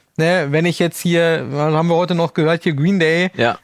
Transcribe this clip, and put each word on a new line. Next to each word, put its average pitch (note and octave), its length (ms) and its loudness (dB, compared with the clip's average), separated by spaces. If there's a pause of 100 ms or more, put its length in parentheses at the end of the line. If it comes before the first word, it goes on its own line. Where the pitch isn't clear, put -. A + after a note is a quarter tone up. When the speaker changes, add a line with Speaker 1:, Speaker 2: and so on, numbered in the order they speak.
(160)
Speaker 1:
ne, E3 360 0
wenn D#3+ 140 0
ich E3+ 120 -2
jetzt E3+ 240 -2
hier, E3 480 0
was D3+ 240 -2
haben E3 160 0
wir E3 60 2
heute F3 200 0
noch E3 200 -2
gehört, E3 280 0
hier E3+ 120 0
Green F3+ 240 0
Day. E3+ 360 2
Speaker 2:
Ja. A#2 280 0